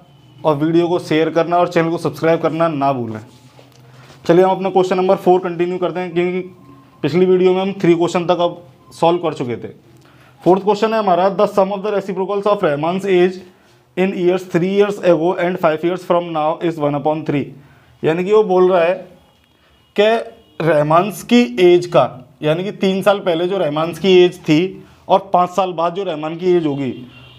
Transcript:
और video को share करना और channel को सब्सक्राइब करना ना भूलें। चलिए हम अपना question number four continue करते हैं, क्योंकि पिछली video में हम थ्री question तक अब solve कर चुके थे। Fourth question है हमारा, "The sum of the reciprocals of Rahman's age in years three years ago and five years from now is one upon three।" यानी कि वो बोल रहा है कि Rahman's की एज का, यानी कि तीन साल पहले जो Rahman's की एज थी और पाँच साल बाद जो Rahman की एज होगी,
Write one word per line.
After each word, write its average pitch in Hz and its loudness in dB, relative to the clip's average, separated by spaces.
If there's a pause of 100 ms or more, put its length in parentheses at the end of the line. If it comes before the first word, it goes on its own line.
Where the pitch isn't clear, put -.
(460)
और 156 2
video 165 2
को 170 0
share 160 0
करना 165 0
और 175 2
channel 165 0
को 165 -4
सब्सक्राइब 160 -2
करना 165 -2
ना 139 -2
भूलें। 113 -8 (1080)
चलिए 175 6
हम 190 2
अपना 185 -4
question 185 0
number 185 2
four 185 2
continue 175 -4
करते 170 -4
हैं, 180 -8
क्योंकि 180 -2 (600)
पिछली 170 2
video 185 4
में 185 0
हम 196 -4
थ्री 185 2
question 170 0
तक 170 0
अब 170 -4 (280)
solve 170 0
कर 165 -4
चुके 120 -6
थे। - -18 (520)
Fourth 190 4
question 214 0
है 220 0
हमारा, 185 0
"The 202 2
sum 190 0
of 202 -6
the 202 -6
reciprocals 196 -4
of 208 2
Rahman's 170 -2
age 185 2 (640)
in 190 0
years 185 0
three 185 -2
years 202 2 (100)
ago 170 4 (120)
and 180 -2
five 156 0
years 180 -2 (100)
from 175 2 (140)
now 165 -2
is 156 -8
one 147 0
upon 151 -2
three।" 143 -2 (600)
यानी 160 0
कि 196 0
वो 214 4
बोल 185 2
रहा 180 2
है 170 0 (1080)
कि 226 2 (280)
Rahman's 160 0
की 240 2
एज 175 6
का, 151 0 (120)
यानी 156 -2
कि 202 -6
तीन 190 -2
साल 202 2
पहले 180 -2
जो 196 -4
Rahman's 160 -4
की 180 6
एज 175 -4
थी 170 0 (240)
और 190 0
पाँच 180 2
साल 185 -4
बाद 165 -4
जो 196 -8
Rahman 160 -6
की 180 -2
एज 175 2
होगी, 139 -6 (280)